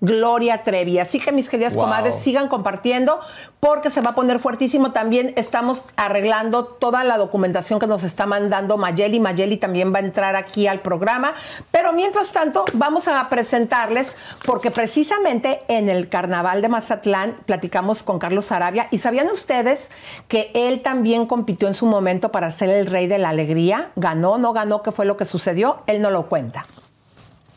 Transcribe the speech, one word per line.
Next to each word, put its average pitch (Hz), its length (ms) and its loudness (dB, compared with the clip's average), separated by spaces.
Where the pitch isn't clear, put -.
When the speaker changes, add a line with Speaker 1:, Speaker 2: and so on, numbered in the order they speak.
Speaker 1:
Gloria 226 640 2
Trevi. 180 360 2
Así 175 220 0
que, 294 100 -2
mis 269 180 0
queridas 233 260 0
Speaker 2:
Wow. 226 100 2
Speaker 1:
comadres, 220 300 0
sigan 269 340 0
compartiendo 247 720 0
porque 294 280 4
se 285 120 0
va 240 80 0
a 240 60 -4
poner 247 240 2
fuertísimo. 262 520 0
También 240 460 2
estamos 240 580 -2
arreglando 214 720 0
toda 247 400 0
la 240 120 2
documentación 190 640 0
que 226 80 0
nos 208 160 0
está 185 220 -2
mandando 202 520 0
Mayeli. 202 440 0
Mayeli 196 340 0
también 185 380 0
va 196 60 2
a - 20 0
entrar 196 340 0
aquí 202 320 0
al 196 140 -2
programa. 226 540 -2
Pero 339 220 2
mientras 392 400 0
tanto, 320 400 0
vamos 302 340 0
a 269 220 0
presentarles, 240 880 0
porque 240 260 0
precisamente 269 1000 0
en 220 180 2
el 180 220 0
Carnaval 180 520 0
de 220 60 2
Mazatlán 220 680 -2
platicamos 190 580 -2
con 180 160 -2
Carlos 185 280 0
Sarabia. 185 440 0
¿Y 233 60 2
sabían 254 320 0
ustedes 269 640 -2
que 214 260 -2
él 247 280 0
también 233 460 2
compitió 208 420 0
en 196 60 -2
su 233 100 -2
momento 190 480 2
para 170 180 -2
ser 185 180 -2
el 196 180 2
rey 180 200 0
de 196 120 2
la 180 100 0
alegría? 165 640 0
¿Ganó, 175 420 2
no 240 140 2
ganó? 208 300 0
¿Qué 214 100 -4
fue 202 140 -2
lo 202 100 2
que 202 100 -4
sucedió? 190 600 -2
Él 214 160 0
no 214 80 2
lo 175 180 0
cuenta. 131 360 -4